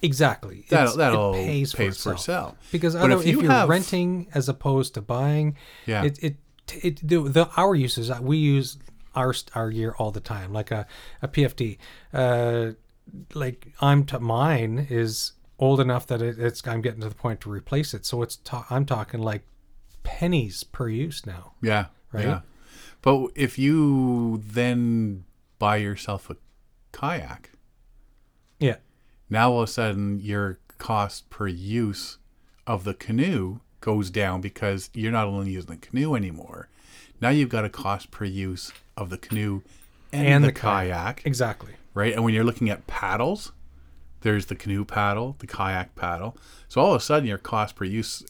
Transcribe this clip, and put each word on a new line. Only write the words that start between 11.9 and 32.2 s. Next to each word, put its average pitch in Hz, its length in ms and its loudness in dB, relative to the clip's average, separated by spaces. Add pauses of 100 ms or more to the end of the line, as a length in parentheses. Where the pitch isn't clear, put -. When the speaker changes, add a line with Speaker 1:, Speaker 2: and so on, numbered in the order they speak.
Speaker 1:
Uh, 120 580 2 (640)
like, 131 460 -8
I'm 143 240 6
t-, 135 140 -4
mine 120 720 0
is 117 420 -2 (280)
old 135 180 6
enough 123 300 2
that 120 120 -2
it, 117 200 -4
it's, 120 260 -2
I'm 117 140 -2
getting 110 220 -2
to 110 60 -6
the 107 60 -10
point 113 280 -6
to 104 80 -10
replace 135 440 -4
it. 107 120 -10
So 120 160 -2
it's 117 140 -6
ta-, - 340 -10
I'm 131 160 2
talking, 113 340 -4
like, 107 220 -2 (600)
pennies 165 600 -2
per - 240 -6
use 139 380 -4
now. 87 260 -14 (100)
Speaker 2:
Yeah. 104 240 2 (260)
Speaker 1:
Right? 104 120 -2
Speaker 2:
Yeah. 127 160 0 (640)
But 135 340 4
if 131 220 0
you 131 840 4
then 117 800 0 (340)
buy 104 180 4
yourself 101 540 -4
a - 60 -12 (560)
kayak, - 580 -8 (1080)
Speaker 1:
Yeah. 135 180 2 (520)
Speaker 2:
now 120 240 4
all 120 100 2
of 110 60 -2
a - 40 -10
sudden 101 480 -2
your 101 380 -4 (200)
cost 104 520 -4
per - 160 -6
use 98 720 -4 (480)